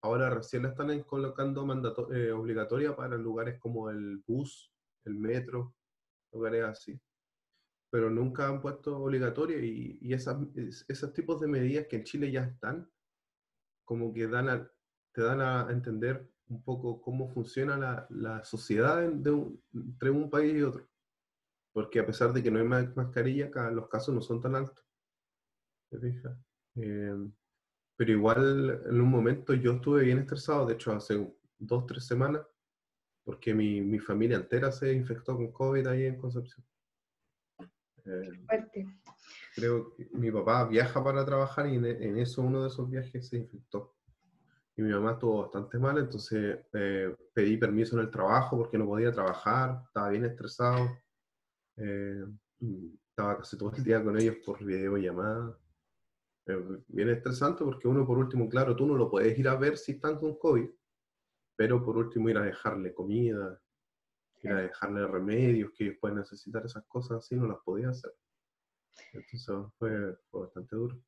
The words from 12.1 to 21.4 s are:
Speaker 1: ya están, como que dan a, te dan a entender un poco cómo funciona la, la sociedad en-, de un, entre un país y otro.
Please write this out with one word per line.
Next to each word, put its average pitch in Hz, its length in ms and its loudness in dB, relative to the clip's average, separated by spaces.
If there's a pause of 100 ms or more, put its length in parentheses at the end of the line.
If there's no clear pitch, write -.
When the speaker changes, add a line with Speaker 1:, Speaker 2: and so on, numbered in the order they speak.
Speaker 1:
ya 131 120 -2
están, 127 460 -8 (960)
como 117 300 -4
que 113 140 -2
dan 123 220 0
a, 120 200 -4 (440)
te 120 80 -2
dan 127 200 2
a 127 300 0
entender 120 560 -2 (200)
un 117 160 -10
poco 123 380 -6
cómo 127 280 -6
funciona 135 480 -4
la, 127 320 -4
la 110 340 -8
sociedad 127 640 2
en-, 151 180 -2
de 147 80 4
un, - 320 -2 (100)
entre - 360 -2
un 147 220 2
país 151 240 4
y 147 80 2
otro. 127 240 -2 (840)